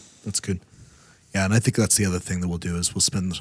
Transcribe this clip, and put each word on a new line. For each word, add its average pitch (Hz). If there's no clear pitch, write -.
that's 104
good. 95
Yeah, 95
and 98
I 113
think -
that's 107
the 104
other 90
thing 90
that 90
we'll 87
do 87
is 87
we'll 92
spend 92